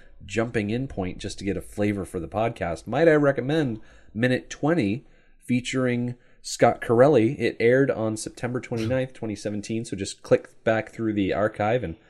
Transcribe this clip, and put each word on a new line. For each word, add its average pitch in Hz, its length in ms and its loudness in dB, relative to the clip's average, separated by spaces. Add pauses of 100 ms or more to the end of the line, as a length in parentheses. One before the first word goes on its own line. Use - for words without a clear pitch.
(240)
jumping 110 460 -2
in 127 160 -4
point 92 320 -6
just - 220 -10
to 98 40 -10
get 95 120 -2
a 90 40 -6
flavor 104 440 -2
for 87 160 -8
the 78 80 -8
podcast, 98 580 -4
might 143 220 4
I 156 60 8
recommend 139 680 0 (340)
Minute 123 340 0
twenty 139 560 0 (400)
featuring 123 720 -2 (260)
Scott - 400 2
Corelli. 123 520 6
It 117 260 -2
aired 127 320 4
on 110 260 -2
September 123 440 -8
twenty-ninth, 123 520 -4
twenty 107 220 -8
seventeen. 107 500 -6
So 110 120 -10
just - 260 -8
click - 400 0
back 110 300 0
through 110 220 -2
the 95 180 2
archive 107 500 0
and 82 140 -6 (140)